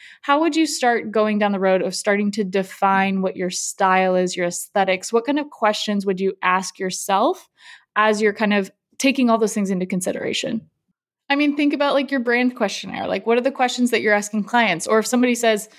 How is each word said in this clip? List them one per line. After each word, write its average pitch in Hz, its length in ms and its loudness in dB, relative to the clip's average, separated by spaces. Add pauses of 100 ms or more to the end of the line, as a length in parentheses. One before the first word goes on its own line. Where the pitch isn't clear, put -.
(220)
how 285 180 2
would 320 160 0
you 320 100 4
start 240 460 -2
going 214 260 2
down 208 140 2
the 196 80 -2
road 190 220 2
of 185 120 -4
starting 208 380 0
to 214 100 -2
define 190 800 0
what 185 140 -4
your 180 140 -4
style 185 640 2
is, 180 200 0
your 180 100 0
aesthetics? 185 640 -2
What 233 120 2
kind 285 140 0
of 294 120 -6
questions 208 540 -2
would 190 140 -2
you 190 240 -2
ask 185 380 -2
yourself 196 680 -2 (460)
as 214 260 2
you're 208 140 2
kind 208 200 0
of 196 180 -2 (260)
taking 262 320 2
all 226 80 4
those 214 160 0
things 196 160 -2
into 185 160 -2
consideration? - 800 -4 (600)
I 277 60 0
mean, 294 220 2
think 294 180 0
about, 285 200 0
like, 277 180 -2
your 269 80 0
brand 247 360 0
questionnaire. 196 520 -4
Like, 190 180 -4
what 233 100 2
are 247 60 2
the 269 80 0
questions 247 400 0
that 240 100 0
you're 214 140 2
asking 208 300 -2
clients? 202 420 0
Or 220 140 4
if 214 80 -2
somebody 247 260 2
says, 220 340 0 (100)